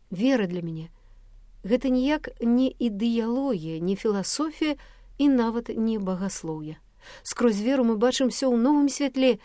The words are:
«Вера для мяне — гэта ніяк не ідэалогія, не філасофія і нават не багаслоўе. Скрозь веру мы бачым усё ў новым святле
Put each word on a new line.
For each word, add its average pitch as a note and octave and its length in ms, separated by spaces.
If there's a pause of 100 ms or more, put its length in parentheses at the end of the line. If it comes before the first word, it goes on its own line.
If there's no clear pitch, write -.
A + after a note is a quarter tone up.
(120)
«Вера A3+ 340
для F3 160
мяне — D#3+ 300 (760)
гэта B3 240
ніяк C4+ 480
не A#3+ 320
ідэалогія, A3+ 1120
не F#3 160
філасофія C#4+ 800 (400)
і C#4+ 120
нават A#3 440
не A3 240
багаслоўе. F3 800 (460)
Скрозь G#3+ 420
веру C4+ 160
мы A3+ 160
бачым B3+ 320
усё C4 240
ў A#3 80
новым C#4+ 240
святле C4 600